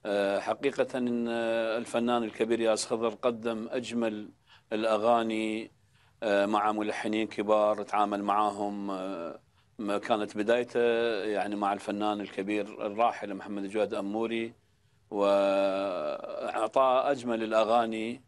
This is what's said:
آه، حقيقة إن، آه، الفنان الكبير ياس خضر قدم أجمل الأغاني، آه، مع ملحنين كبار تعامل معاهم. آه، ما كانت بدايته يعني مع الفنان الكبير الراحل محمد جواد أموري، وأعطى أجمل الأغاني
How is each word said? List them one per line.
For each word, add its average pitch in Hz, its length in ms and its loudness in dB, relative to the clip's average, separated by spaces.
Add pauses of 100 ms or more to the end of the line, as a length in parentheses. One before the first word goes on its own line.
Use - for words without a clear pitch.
آه، 101 340 2
حقيقة 127 580 -2
إن، 120 300 0
آه، 113 500 -2
الفنان 120 460 0
الكبير 113 360 0
ياس 110 260 2
خضر 113 220 0
قدم 113 640 -2
أجمل 113 580 -4 (440)
الأغاني، 110 960 2 (520)
آه، 101 240 4
مع 107 260 2
ملحنين 107 540 -2
كبار 107 560 2
تعامل 101 400 0
معاهم. 101 680 0
آه، 92 500 -8 (380)
ما 101 200 -2
كانت 107 380 -2
بدايته 120 440 0 (440)
يعني 104 320 -2
مع 101 160 0
الفنان 104 480 -2
الكبير 101 680 -6
الراحل 104 480 -2
محمد 98 340 -8
جواد 104 260 0
أموري، 113 600 -4 (560)
وأعطى 98 1900 2
أجمل 120 380 0
الأغاني 110 840 2